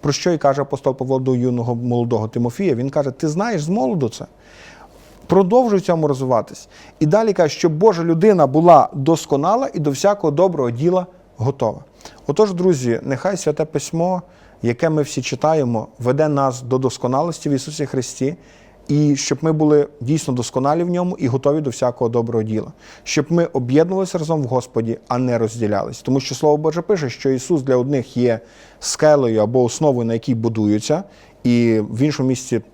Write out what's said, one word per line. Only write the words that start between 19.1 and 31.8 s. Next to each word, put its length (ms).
щоб 240
ми 120
були 360
дійсно 340
досконалі 500
в 60
ньому 280
і 100
готові 320
до 100
всякого 380
доброго 340
діла. 300
Щоб 240
ми 160
об'єднувалися 720
разом 240
в 40
Господі, 520
а 100
не 200
розділялись. 640
Тому 180
що 140
Слово 220
Боже 260
пише, 280
що 200
Ісус 320
для 140
одних 400
є 240
скелею 640
або 220
основою, 420
на 60
якій 220
будуються, 680
і 360